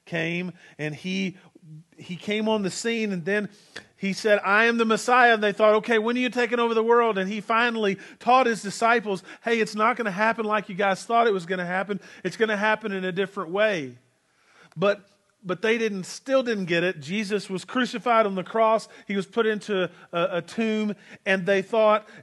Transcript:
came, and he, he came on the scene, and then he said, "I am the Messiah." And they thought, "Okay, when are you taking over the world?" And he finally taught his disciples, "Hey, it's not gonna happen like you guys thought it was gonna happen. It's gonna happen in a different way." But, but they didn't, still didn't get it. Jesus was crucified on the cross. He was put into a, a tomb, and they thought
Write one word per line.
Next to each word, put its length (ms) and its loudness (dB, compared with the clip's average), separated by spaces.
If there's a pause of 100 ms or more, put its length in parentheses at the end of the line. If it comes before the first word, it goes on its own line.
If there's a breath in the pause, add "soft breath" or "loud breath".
came, 480 -6 (260 loud breath)
and 160 -6
he, 420 -6 (600 loud breath)
he 200 -14
came 320 -4
on 140 2
the 80 -2
scene, 420 -2
and 120 -6
then 260 -2 (480 loud breath)
he 140 -2
said, 320 2
"I 220 4
am 100 2
the 80 2
Messiah." 480 6
And 100 2
they 100 2
thought, 240 4
"Okay, 220 0
when 180 0
are 40 -2
you 80 0
taking 300 -2
over 160 0
the 80 2
world?" 340 4
And 140 -2
he 100 -6
finally 580 0 (200 loud breath)
taught 280 4
his 160 -2
disciples, 600 0 (200 loud breath)
"Hey, 160 0
it's 160 -2
not 220 2
gonna 140 -4
happen 340 0
like 240 -2
you 60 -12
guys 300 -2
thought 220 2
it 60 2
was 140 -4
gonna 180 -4
happen. 360 -4 (220 loud breath)
It's 140 -6
gonna 220 0
happen 340 0
in 120 -4
a 80 -4
different 380 -6
way." 460 0 (800 soft breath)
But, 320 0 (340)
but 200 -6
they 160 2
didn't, 260 -4
still 380 -2
didn't 240 -4
get 180 0
it. 160 -4
Jesus 480 -6
was 160 -8
crucified 600 0
on 80 -4
the 100 -6
cross. 420 2 (220 loud breath)
He 80 -6
was 80 -2
put 220 -2
into 440 -2 (220 loud breath)
a, 180 0
a 120 -4
tomb, 520 -2 (300 loud breath)
and 220 0
they 160 2
thought 440 2 (160 loud breath)